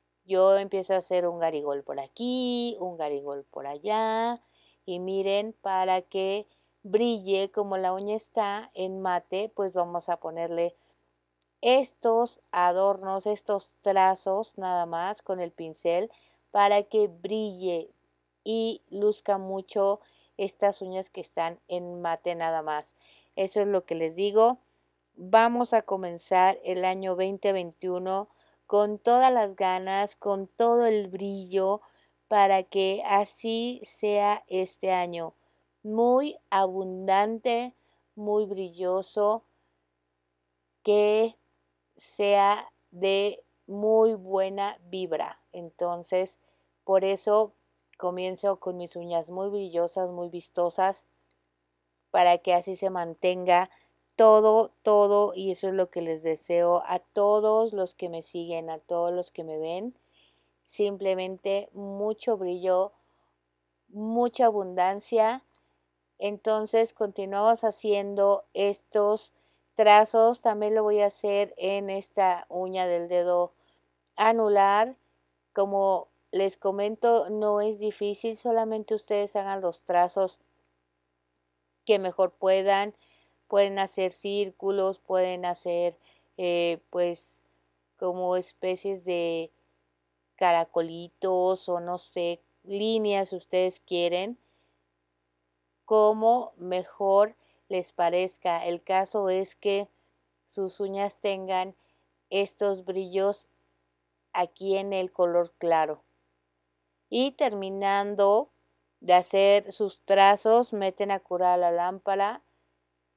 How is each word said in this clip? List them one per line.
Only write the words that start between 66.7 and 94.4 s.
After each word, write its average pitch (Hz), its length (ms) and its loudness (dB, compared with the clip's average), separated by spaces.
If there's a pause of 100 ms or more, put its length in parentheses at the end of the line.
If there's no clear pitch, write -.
continuamos 202 680 0
haciendo 202 920 0
estos 202 800 -2 (420)
trazos. 220 640 6
También 214 340 0
lo 220 80 2
voy 208 180 2
a 202 60 4
hacer 202 500 -2
en 196 320 -4
esta 190 580 -2
uña 185 380 -4
del 175 220 -2
dedo 175 460 0 (640)
anular. 214 800 4 (560)
Como 196 560 0 (220)
les 190 260 -2
comento, 208 720 0
no 208 300 0
es 208 200 -2
difícil, 208 580 -6
solamente 220 560 -2
ustedes 208 420 -4
hagan 196 260 -4
los 175 200 -6
trazos 180 580 0 (1500)
que 214 120 4
mejor 185 340 0
puedan. 196 640 2 (540)
Pueden 202 320 2
hacer 190 340 -2
círculos, 196 880 -4
pueden 185 440 -2
hacer, 175 540 -4 (400)
eh, 175 420 -2 (100)
pues, 175 520 -4 (560)
como 180 400 -2
especies 185 640 -6
de 170 480 -4 (880)
caracolitos 175 1300 0
o 175 140 -4
no 175 160 -8
sé, 175 440 -6 (220)
líneas, 202 640 -2
si 190 60 -8
ustedes 185 460 -2
quieren, 175 580 -4 (1400)